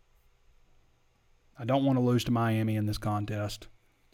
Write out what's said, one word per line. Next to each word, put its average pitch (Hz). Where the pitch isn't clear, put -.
I 117
don't 135
want 135
to 123
lose 123
to -
Miami 113
in 107
this 104
contest. 104